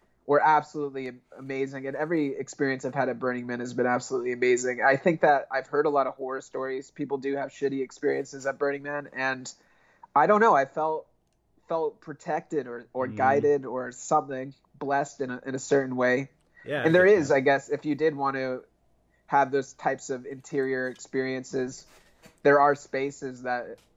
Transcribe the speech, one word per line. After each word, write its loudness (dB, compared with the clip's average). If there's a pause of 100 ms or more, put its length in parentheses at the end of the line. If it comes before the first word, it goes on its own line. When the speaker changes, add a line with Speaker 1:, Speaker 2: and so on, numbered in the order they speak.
(260)
Speaker 1:
were 4
absolutely 0
am-, -16 (180)
amazing, -6
and -6
every 0
experience -4
I've -6
had 0
at -4
Burning -4
Man -6
has -8
been 2
absolutely -2
amazing. 2
I 6
think 0
that 4
I've -4
heard 0
a 0
lot 2
of -6
horror -8
stories. -8
People -6
do -4
have -6
shitty -4
experiences -4
at -4
Burning -2
Man, -8
and -6 (640)
I 6
don't 6
know, 6
I 4
felt, -6 (600)
felt -4
protected -6
or, -12
or -4
Speaker 2:
Mm. -10
Speaker 1:
guided 4
or -6
something, -2 (240)
blessed -2
in -6
a, -8
in -6
a -4
certain 0
way. 2 (340)
Speaker 2:
Yeah, -4
Speaker 1:
And 4
Speaker 2:
I 8
Speaker 1:
there 8
Speaker 2:
get 8
Speaker 1:
is, 0
Speaker 2:
that. 4
Speaker 1:
I 4
guess, 2
if -6
you -2
did 0
want -2
to -6 (640)
have 2
those -2
types -4
of -8
interior -4
experiences, -6 (580)
there 8
are 6
spaces -8
that, -6 (200)